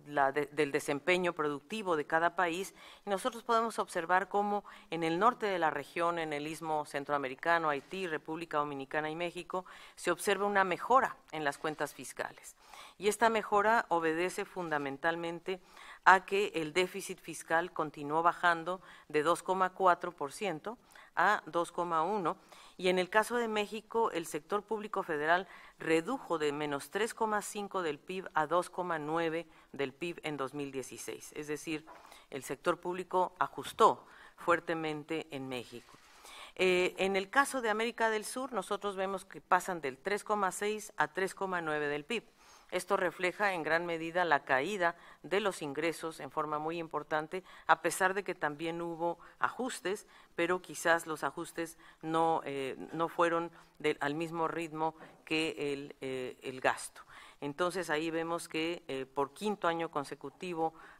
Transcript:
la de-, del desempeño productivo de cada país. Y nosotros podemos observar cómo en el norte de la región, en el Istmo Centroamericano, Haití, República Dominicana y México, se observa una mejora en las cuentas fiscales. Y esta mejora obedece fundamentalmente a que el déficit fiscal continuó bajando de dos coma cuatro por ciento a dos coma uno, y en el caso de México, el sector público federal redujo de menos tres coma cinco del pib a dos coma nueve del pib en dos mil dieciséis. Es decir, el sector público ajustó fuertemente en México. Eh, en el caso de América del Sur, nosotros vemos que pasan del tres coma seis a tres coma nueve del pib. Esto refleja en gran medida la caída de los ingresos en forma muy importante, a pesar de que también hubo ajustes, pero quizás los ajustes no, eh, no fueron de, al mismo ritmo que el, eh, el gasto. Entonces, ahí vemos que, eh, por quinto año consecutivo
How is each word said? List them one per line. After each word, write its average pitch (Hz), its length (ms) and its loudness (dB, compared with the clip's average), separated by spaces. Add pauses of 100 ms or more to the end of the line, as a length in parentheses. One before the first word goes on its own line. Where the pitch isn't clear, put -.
la 143 260 4
de-, 147 200 0
del 143 200 0
desempeño 165 640 2
productivo 160 600 -2
de 143 100 0
cada 165 280 2
país. 180 400 -2 (300)
Y 202 60 -6
nosotros 226 320 -2
podemos 226 360 2
observar 185 520 2
cómo 208 340 0 (240)
en 165 140 -4
el 165 160 2
norte 226 260 4
de 190 140 0
la 160 100 4
región, 170 500 -2
en 156 140 -4
el 147 140 -4
Istmo 156 400 -2
Centroamericano, 147 840 0
Haití, 180 380 -2
República 160 500 -4
Dominicana 147 540 -2
y 160 60 -6
México, 175 500 -6 (300)
se - 140 0
observa 196 360 2
una 196 180 4
mejora 196 500 4 (180)
en 156 120 -4
las 143 140 0
cuentas 151 340 -4
fiscales. - 640 -10 (400)
Y 190 120 -2
esta 226 200 4
mejora 214 600 4
obedece 170 580 0
fundamentalmente 170 1120 -4 (440)
a 185 200 10
que 202 300 0
el 156 180 -2
déficit 185 480 -2
fiscal 165 520 -2
continuó 151 500 -2
bajando 170 580 2 (280)
de 151 140 2
dos 165 200 2
coma 185 280 0
cuatro 180 420 4
por 139 200 -8
ciento 202 460 -6 (360)
a 190 320 4
dos 165 240 0
coma 170 320 0
uno, 185 340 0 (400)
y 180 120 0
en 185 100 4
el 175 120 0
caso 214 260 4
de 233 120 0
México, 214 640 -2
el 170 120 -4
sector 196 380 -4
público 214 400 -4
federal 165 460 2 (300)
redujo 165 600 0
de 151 140 2
menos 147 380 -4
tres 214 220 0
coma 214 300 0
cinco 196 400 -6
del 147 160 -2
pib - 360 -8
a 156 120 2
dos 175 240 2
coma 180 280 -2
nueve 160 480 -2 (260)
del 135 200 -4
pib 170 300 -8
en 151 140 -4
dos 135 180 -4
mil 143 180 -6
dieciséis. - 600 -10
Es 151 140 -8
decir, 151 360 -6 (460)
el 131 120 -10
sector 160 360 -2
público 185 600 -2
ajustó 139 680 2 (300)
fuertemente 160 960 -2
en 135 180 -8
México. 120 440 -10 (600)
Eh, 180 440 4
en 190 180 2
el 190 120 -2
caso 269 320 4
de 226 80 0
América 226 400 0
del 214 160 0
Sur, - 280 -6
nosotros 196 440 -4
vemos 190 280 -4
que - 160 -18
pasan 180 400 2
del 131 180 -4
tres 196 260 -2
coma 202 280 2
seis 208 440 -4
a 151 120 2
tres 190 260 -2
coma 185 260 -2
nueve 151 280 0
del 147 160 -2
pib. 233 200 -2 (460)
Esto 190 280 0
refleja 185 560 0
en 160 80 -4
gran 165 240 2
medida 165 400 0
la 147 180 4
caída 170 500 2 (280)
de 180 180 0
los 196 220 0
ingresos 156 580 -4
en 147 100 -10
forma 151 280 -2
muy 160 200 -4
importante, 156 640 -4 (240)
a 160 140 6
pesar 185 320 4
de 196 120 -4
que 180 100 -4
también 165 480 -2
hubo 170 360 -2 (200)
ajustes, - 680 -4 (300)
pero 175 240 2
quizás 165 460 0
los 156 180 -6
ajustes 160 540 -6 (240)
no, 165 420 2
eh, 135 320 -6 (160)
no 165 160 0
fueron 170 420 2 (280)
de, 151 220 0
al 143 140 -2
mismo 165 340 -2
ritmo 160 460 -4 (300)
que 160 480 -2
el, 139 300 -8
eh, 131 400 -6
el 131 180 -8
gasto. - 400 0 (400)
Entonces, 170 480 -2
ahí 160 220 0
vemos 165 380 -2
que, 165 380 -4
eh, 135 200 -6
por 135 260 -2
quinto 196 340 -4
año 165 240 0
consecutivo 160 840 -4 (260)